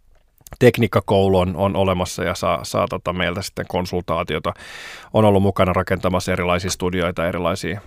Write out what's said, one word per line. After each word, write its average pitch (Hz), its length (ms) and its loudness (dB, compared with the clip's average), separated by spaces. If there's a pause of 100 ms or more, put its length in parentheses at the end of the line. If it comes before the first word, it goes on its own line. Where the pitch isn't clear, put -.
(600)
tekniikkakoulu 101 800 4
on, 90 160 0
on 92 200 0
olemassa 92 480 0
ja 85 120 -2
saa, 87 280 0
saa 101 260 -2
tota 90 240 -6
meiltä 90 280 -2
sitten - 260 -10
konsultaatiota. 87 840 -4 (600)
On 107 120 4
ollut 98 180 6
mukana 95 300 2
rakentamassa 90 600 -2
erilaisia 90 380 -2
studioita, 87 560 -2
erilaisia, 87 600 -4